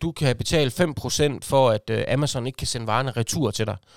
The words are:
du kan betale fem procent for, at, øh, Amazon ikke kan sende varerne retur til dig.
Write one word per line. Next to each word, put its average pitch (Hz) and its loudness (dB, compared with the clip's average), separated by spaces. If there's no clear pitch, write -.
du 165 -2
kan 135 0
betale 143 2
fem 170 0
procent 139 -2
for, 135 4
at, 107 0
øh, 110 0
Amazon 135 0
ikke 135 -8
kan - -6
sende 117 -4
varerne 123 0
retur 104 -2
til 110 -2
dig. 101 -4